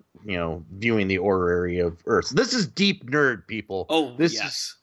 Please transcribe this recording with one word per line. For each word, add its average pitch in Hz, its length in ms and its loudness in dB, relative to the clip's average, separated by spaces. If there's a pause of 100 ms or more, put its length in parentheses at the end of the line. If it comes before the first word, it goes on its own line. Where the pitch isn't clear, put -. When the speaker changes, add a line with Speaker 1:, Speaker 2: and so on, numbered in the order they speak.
(240)
Speaker 1:
you 101 140 -4
know, 82 260 -4 (100)
viewing 107 340 0
the 95 100 2
orrery 90 640 2
of 87 260 -2
Earth. 104 240 2
This 220 240 0
is 214 140 0
deep 185 420 -2
nerd, 131 380 0
people. 98 420 -6
Speaker 2:
Oh, 151 260 0
Speaker 1:
This 151 200 2
Speaker 2:
yes. 104 100 -6
Speaker 1:
is, - 380 -8